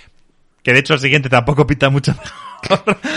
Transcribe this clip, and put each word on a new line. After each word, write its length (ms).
que 100
de 60
hecho 160
el 60
siguiente 280
tampoco 380
pinta 240
mucho 220
mejor, 840